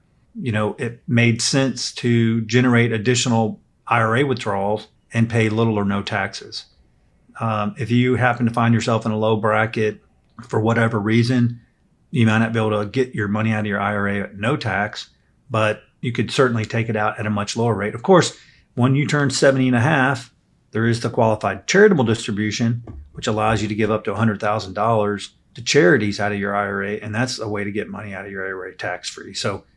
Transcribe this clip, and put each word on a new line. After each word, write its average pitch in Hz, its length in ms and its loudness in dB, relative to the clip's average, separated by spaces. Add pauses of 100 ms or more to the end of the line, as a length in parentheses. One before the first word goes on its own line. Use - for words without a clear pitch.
(360)
you 160 160 -6
know, 107 260 -2
it 120 300 -8
made 117 340 2
sense 135 540 -2
to 117 460 2
generate 117 500 2
additional 113 680 0 (280)
I 117 140 2
R 113 160 2
A 139 60 2
withdrawals 107 640 -2 (260)
and 113 160 2
pay 110 200 2
little 110 280 2
or 101 80 0
no 101 180 -2
taxes. - 600 -8 (760)
Um, 107 380 -2
if 101 120 -6
you 123 260 2
happen 117 300 2
to 113 80 0
find 117 200 4
yourself 113 320 2
in 113 60 -2
a 107 60 -2
low 110 200 2
bracket 107 640 0 (460)
for 113 120 -2
whatever 113 400 2
reason, 120 600 2 (500)
you 123 140 2
might 110 140 4
not 113 140 0
be 117 60 0
able 107 200 2
to 104 60 -2
get 127 300 -2
your 104 120 -2
money 107 240 0
out 107 100 -2
of 104 40 -4
your 101 140 -2
I 101 160 -2
R 101 120 -2
A 101 140 -2
at 98 160 -10
no 113 200 -2
tax, 104 520 -4 (400)
but 110 320 0 (200)
you 123 100 -4
could 113 200 -2
certainly 117 340 2
take 117 240 -2
it 107 60 -2
out 107 240 -2
at 104 60 -6
a 107 60 -2
much 104 260 -4
lower 117 160 2
rate. 101 220 -4
Of 117 80 -12
course, 185 340 4 (380)
when 131 200 2
you 143 120 0
turn 143 240 0
seventy 131 360 4
and 127 80 2
a 117 60 2
half, 135 520 0 (380)
there 113 140 0
is 117 160 0
the 120 80 -4
qualified 110 560 0
charitable 190 380 6
distribution, 113 800 -2 (300)
which - 140 -10
allows 107 340 0
you 107 60 -2
to 104 80 -6
give 104 160 0
up 107 120 0
to 107 80 -4
a 95 40 -6
hundred 107 240 0
thousand 104 360 -2
dollars 104 560 0 (240)
to 120 80 -14
charities 123 560 4
out 104 120 -2
of 104 60 -4
your 101 180 -4
I 101 120 0
R 98 160 -4
A, 104 160 -6
and 107 160 -8
that's 127 240 -4
a 113 100 -6
way 101 140 -4
to 101 80 -6
get 98 180 -6
money 98 240 -12
out 95 120 -12
of 101 60 -14
your 95 160 -8
I 95 40 -6
R 92 140 -10
A 92 100 -14
tax-free, - 580 -10
so, 98 300 -6 (140)